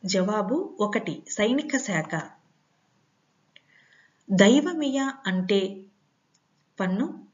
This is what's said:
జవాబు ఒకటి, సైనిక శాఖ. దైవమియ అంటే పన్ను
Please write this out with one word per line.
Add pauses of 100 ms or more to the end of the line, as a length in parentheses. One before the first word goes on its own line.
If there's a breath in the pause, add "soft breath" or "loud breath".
జవాబు
ఒకటి,
సైనిక
శాఖ. (2000 soft breath)
దైవమియ (160)
అంటే (960)
పన్ను